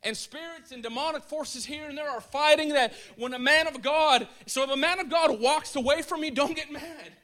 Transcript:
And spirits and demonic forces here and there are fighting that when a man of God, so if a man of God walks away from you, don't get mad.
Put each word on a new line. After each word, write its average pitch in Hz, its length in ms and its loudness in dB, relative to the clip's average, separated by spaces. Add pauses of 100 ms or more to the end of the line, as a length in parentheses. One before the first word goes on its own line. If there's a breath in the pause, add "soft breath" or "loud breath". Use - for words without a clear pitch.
And 214 120 -4
spirits 320 540 -14
and 254 100 -16
demonic 269 440 -6
forces 285 400 -8
here 302 240 -10
and 285 100 -10
there 302 100 -6
are 247 120 -6
fighting 302 480 4
that 277 260 2 (220 loud breath)
when 247 180 -6
a 247 40 -6
man 302 280 4
of 262 160 -8
God, 277 460 4 (180 loud breath)
so - 160 -2
if 269 80 0
a 269 60 0
man 339 240 2
of 302 100 -6
God 320 300 4
walks 285 340 2
away 285 280 0
from 320 200 -4
you, 311 80 -4
don't 285 240 0
get 311 160 -8
mad. 294 420 -14 (100)